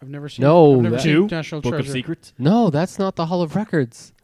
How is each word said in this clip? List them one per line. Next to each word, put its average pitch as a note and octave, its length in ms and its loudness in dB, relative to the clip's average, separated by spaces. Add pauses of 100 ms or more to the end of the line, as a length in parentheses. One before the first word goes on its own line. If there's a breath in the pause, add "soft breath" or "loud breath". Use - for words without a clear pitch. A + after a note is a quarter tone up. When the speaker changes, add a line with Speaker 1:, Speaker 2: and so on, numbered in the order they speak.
Speaker 1:
I've C3 80 -20
never C#3+ 200 -14
seen - 140 -8
Speaker 2:
No, D3+ 340 6
Speaker 1:
I've B2 60 4
never A2+ 140 0
Speaker 2:
that B2 60 0
Speaker 1:
seen D#3 100 2
Speaker 3:
Two? F3 160 2
Speaker 1:
National D#3+ 320 -8
Speaker 3:
Book B2 140 -4
Speaker 1:
Treasure. C#3 140 -6
Speaker 3:
of - 40 -10
Secrets? C#3+ 460 -8
Speaker 2:
No, G3 320 2
that's D3+ 280 -4
not F#3+ 180 -4
the E3 100 -4
Hall F3 160 -4
of D3+ 140 -6
Records. D#3+ 560 -4 (100)